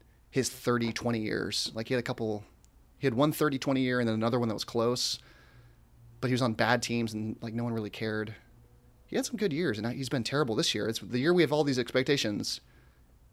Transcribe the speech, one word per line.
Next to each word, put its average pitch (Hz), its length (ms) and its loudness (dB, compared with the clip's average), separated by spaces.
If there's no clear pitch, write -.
his 127 200 0
thirty 117 440 0
twenty 117 280 -2
years. 104 520 -2
Like, 113 140 -6
he 131 80 -2
had 120 60 2
a 117 40 -2
couple, 110 380 -4
he 139 80 0
had 123 80 2
one 147 160 6
thirty 147 300 2
twenty 135 220 2
year 127 180 2
and 117 80 2
then 110 60 2
another 117 260 2
one 117 80 0
that 104 60 0
was 104 100 -4
close. 117 560 0
But 131 80 -2
he 127 60 0
was 123 80 2
on 117 120 0
bad 120 280 4
teams 117 320 -2
and, 107 260 -6
like, 113 140 -8
no 117 80 -4
one 120 100 -2
really 107 180 -4
cared. 107 440 -4
He - 80 -8
had 262 100 -2
some - 120 -8
good 190 160 -2
years, 139 260 0
and 107 140 -2
he's 131 160 -6
been 123 160 -2
terrible 131 320 0
this 160 180 0
year. 107 140 -2
It's 113 100 -2
the 107 220 -4
year 165 120 4
we 175 100 6
have 139 100 2
all 151 120 4
these 135 140 0
expectations. 123 840 0